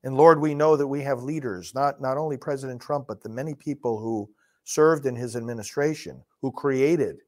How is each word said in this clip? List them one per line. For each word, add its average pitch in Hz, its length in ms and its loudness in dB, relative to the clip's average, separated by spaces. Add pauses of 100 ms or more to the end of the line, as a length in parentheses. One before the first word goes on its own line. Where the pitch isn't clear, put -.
And 131 120 -6
Lord, 156 240 10
we 151 140 -2
know 151 220 4
that 143 100 0
we 139 160 -4
have 135 220 -4
leaders, 123 500 -8
not, 139 260 -2
not 131 160 -2
only 147 220 -4
President 135 420 -8
Trump, 143 280 -6
but - 160 -12
the - 60 -12
many 151 260 -8
people 120 440 -6
who 110 300 -6 (340)
served 151 440 4
in 123 80 -2
his 117 200 -8
administration, 117 880 -6 (200)
who 131 80 -4
created 135 760 0